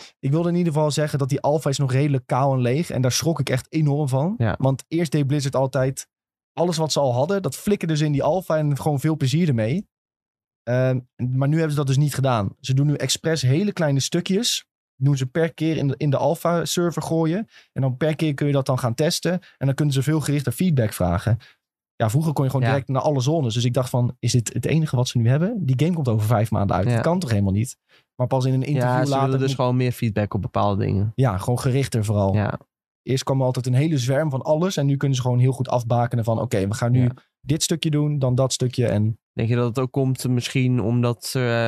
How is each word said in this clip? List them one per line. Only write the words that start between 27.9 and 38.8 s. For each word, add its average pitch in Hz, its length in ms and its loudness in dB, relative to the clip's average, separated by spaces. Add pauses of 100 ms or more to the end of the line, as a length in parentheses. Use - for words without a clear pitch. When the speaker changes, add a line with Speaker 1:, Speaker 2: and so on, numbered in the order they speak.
Speaker 1:
Maar 123 120 -4
pas 131 180 0
in 131 80 2
een 131 100 0
interview 131 200 0 (160)
Speaker 2:
Ja, 131 60 2
ze 143 60 -2
Speaker 1:
later 135 140 2
Speaker 2:
willen 135 140 0
dus 135 100 0
Speaker 1:
moet 135 80 -4
Speaker 2:
gewoon 123 200 0
meer 127 160 0
feedback 107 420 -2
op 98 80 -2
bepaalde 104 420 0
dingen. 101 300 0
Speaker 1:
Ja, 117 240 0
gewoon 123 200 -2
gerichter 127 460 0
vooral. 101 300 2
Speaker 2:
Ja. 101 240 -2 (440)
Speaker 1:
Eerst 131 220 -2
kwam 135 160 0
er 131 60 2
altijd 127 200 -2
een 127 80 0
hele 147 240 2
zwerm 135 320 0
van 131 120 -4
alles. 160 340 0
En 143 100 0
nu 139 100 2
kunnen 135 200 0
ze 127 60 -4
gewoon 123 160 0
heel 127 140 4
goed 127 160 -4
afbakenen 120 560 0
van, 110 160 0
"Oké, 101 280 -2
we 104 60 -2
gaan 120 180 0
nu 127 100 4
Speaker 2:
Ja. 123 120 0 (260)
Speaker 1:
dit 151 220 -2
stukje 165 280 -2
doen, 147 280 0
dan 127 160 0
dat 127 180 0
stukje." 123 340 -2